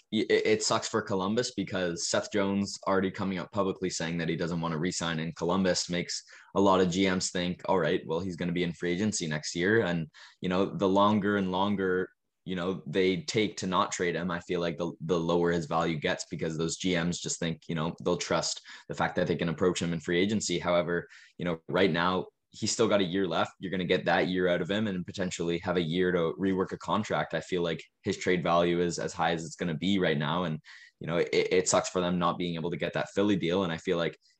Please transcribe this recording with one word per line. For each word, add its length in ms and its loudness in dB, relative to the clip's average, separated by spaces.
y-, 160 2
it, 180 4
it 180 4
sucks 240 0
for 120 0
Columbus 520 -2
because 560 -2
Seth 240 -2
Jones 460 0
already 220 2
coming 280 -4
out 140 -8
publicly 360 0
saying 300 -4
that 100 -2
he 80 0
doesn't 240 -2
wanna 180 -2
re-sign 420 -2
in 120 -4
Columbus 560 0
makes 360 -4
a 40 4
lot 200 6
of 100 4
G 180 4
Ms 220 0
think, 360 -2
"All 120 2
right, 260 2
well, 140 -2
he's 160 -4
gonna 180 -2
be 120 0
in 80 -2
free 200 -2
agency 360 0
next 260 -6
year." 280 4
And, 260 -2
you 80 -4
know, 180 2
the 220 0
longer 480 4
and 160 0
longer, 560 0
you 120 -6
know, 300 -4
they 320 2
take 400 -2
to 100 -4
not 240 0
trade 240 -2
him, 140 -4
I 100 -4
feel 200 -4
like 160 -2
the, 140 -4
the 160 2
lower 340 2
his 140 0
value 300 0
gets 320 -4
because 300 -4
those 180 -2
G 240 0
Ms 200 -2
just 180 -6
think, 300 -4
you 80 -4
know, 180 -2
they'll 120 2
trust 440 -2
the 60 -8
fact 220 -2
that 120 0
they 80 0
can 140 -2
approach 300 0
him 120 -2
in 80 -4
free 180 0
agency. 400 0
However, 480 0
you 60 -6
know, 140 -2
right 240 4
now, 340 2
he's 200 -4
still 160 2
got 120 4
a 40 2
year 240 0
left. 320 -2
You're 100 -8
gonna 140 -2
get 220 2
that 200 4
year 220 2
out 120 2
of 80 -4
him 200 0
and 180 -4
potentially 520 -2
have 180 -2
a 60 4
year 280 2
to 300 2
rework 320 0
a 60 -6
contract. 560 -2
I 60 -2
feel 220 -2
like 180 -2
his 140 -2
trade 260 0
value 380 4
is 180 0
as 140 -4
high 180 0
as 140 -2
it's 100 -10
gonna 200 -4
be 260 2
right 180 2
now. 240 0
And, 160 -2
you 80 -10
know, 120 0
it, 140 2
it 360 2
sucks 220 2
for 100 0
them 180 0
not 200 0
being 180 -4
able 160 -4
to 40 -4
get 180 -4
that 200 -4
Philly 220 2
deal. 260 2
And 100 -2
I 40 -4
feel 220 -2
like, 200 -2